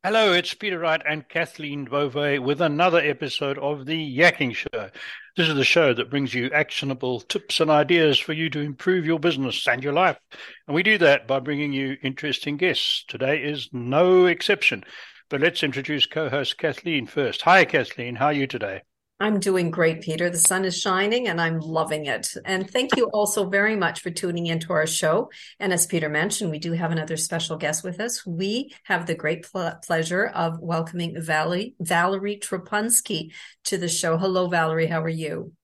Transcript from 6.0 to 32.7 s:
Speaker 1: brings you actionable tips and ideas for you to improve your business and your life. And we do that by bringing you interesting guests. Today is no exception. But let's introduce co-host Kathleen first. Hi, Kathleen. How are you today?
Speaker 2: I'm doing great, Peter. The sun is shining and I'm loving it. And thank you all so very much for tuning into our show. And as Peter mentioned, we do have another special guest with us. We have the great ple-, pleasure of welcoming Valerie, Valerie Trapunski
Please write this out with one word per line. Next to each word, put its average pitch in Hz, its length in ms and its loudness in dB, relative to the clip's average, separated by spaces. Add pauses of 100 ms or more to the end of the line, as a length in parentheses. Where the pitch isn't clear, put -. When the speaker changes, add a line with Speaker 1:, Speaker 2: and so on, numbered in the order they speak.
Speaker 1:
brings 135 240 -2
you 123 200 -2
actionable 131 680 -2
tips - 400 -4
and 156 100 4
ideas 151 480 4
for - 140 -4
you 160 160 -2
to 147 120 -4
improve 151 440 0
your 160 140 2
business 139 500 0
and 127 160 0
your 143 80 -2
life. 170 240 4 (500)
And 143 80 -6
we 175 80 2
do 214 140 4
that 143 300 6
by 135 140 0
bringing 143 340 -4
you 135 280 -4
interesting 143 540 -4
guests. - 520 0
Today 135 340 0
is 147 320 -6
no 165 500 6
exception. 175 600 2 (440)
But 139 140 0
let's 170 200 2
introduce 139 440 0
co-host 139 500 -2
Kathleen 156 500 -2
first. 131 360 -2
Hi, 180 240 8
Kathleen. 123 500 -2
How 131 120 2
are 151 40 2
you 139 140 0
today? 101 340 -6 (420)
Speaker 2:
I'm 208 160 2
doing 185 320 0
great, 165 300 0
Peter. 170 300 -2
The 175 80 -4
sun 190 260 2
is 180 160 -2
shining 208 480 0
and 170 100 -2
I'm 165 220 0
loving 156 460 -2
it. 123 260 -4 (140)
And 190 240 -4
thank 254 260 0
you 240 160 2
all 208 140 2
so 208 180 0
very 202 320 2
much 175 240 -2
for - 80 -8
tuning 170 380 -4
into 165 260 -4
our 156 140 2
show. 165 440 0 (280)
And 190 160 0
as 175 120 0
Peter 156 220 -2
mentioned, 170 420 -2
we 151 80 -6
do 165 140 -4
have 165 180 -2
another 160 280 -4
special 160 400 -4
guest 156 260 -4
with 180 160 -8
us. 233 240 -6
We 196 500 -4 (100)
have 180 200 -2
the 170 100 -2
great 165 380 -4
ple-, 165 220 -4 (100)
pleasure 170 400 0
of 165 360 -2
welcoming 165 600 -4
Valerie, 165 580 -2
Valerie 190 600 0
Trapunski 196 920 -2 (320)